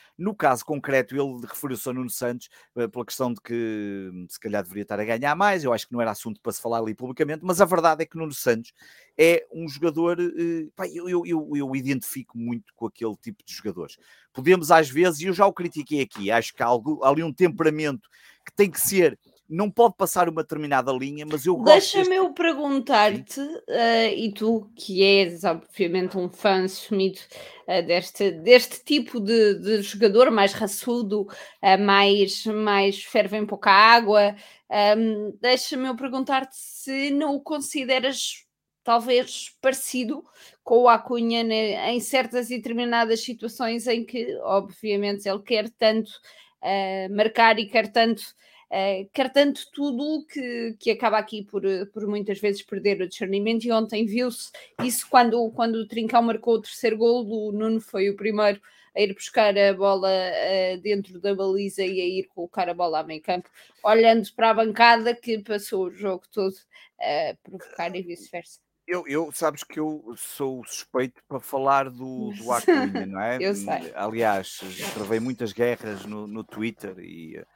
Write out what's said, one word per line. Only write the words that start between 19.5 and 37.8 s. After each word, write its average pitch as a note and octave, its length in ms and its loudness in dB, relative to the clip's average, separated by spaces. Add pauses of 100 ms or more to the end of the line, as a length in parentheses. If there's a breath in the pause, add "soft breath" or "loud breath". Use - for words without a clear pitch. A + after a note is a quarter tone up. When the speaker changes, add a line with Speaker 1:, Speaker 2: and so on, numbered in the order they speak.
Speaker 1:
pode A#3 240 4
passar F3+ 320 2
uma D#3+ 160 -4
determinada C#3+ 480 -2
linha, C#3+ 340 -4
mas D3+ 200 -4
eu F3+ 100 2
gosto B3 160 8
Speaker 2:
Deixa-me F#4+ 380 6
Speaker 1:
deste F#4 80 2
Speaker 2:
eu F4+ 160 0
perguntar-te, C#4 1080 0
Speaker 1:
Sim. D4+ 280 -10
Speaker 2:
eh, A3+ 440 2
e G#3 200 -4
tu A3 420 -2
que F#3+ 260 -2
és F#3+ 440 4
obviamente F3+ 720 -2
um F3+ 120 -4
fã F#3+ 380 0
sumido, F#3+ 520 -4 (460 loud breath)
eh, F3 160 0
deste, F3+ 500 -2
deste A3 520 4
tipo B3 380 -2
de, G#3 380 4
de G3+ 220 -2
jogador, G#3 500 4
mais G3+ 200 4
raçudo, G#3+ 760 -4 (340 loud breath)
eh, F#3+ 160 6
mais, G3+ 680 4
mais G3+ 580 0
ferve G#3 340 0
em G#3 80 -2
pouca G#3 260 0
água, G#3 640 8 (340 loud breath)
ehm, G#3+ 640 2 (100)
deixa-me B3+ 460 0
eu B3+ 80 -4
perguntar-te C4+ 600 -4
se C4+ 540 -6
não C#4+ 240 0
o C#4 60 -6
consideras C4 1040 -4 (380)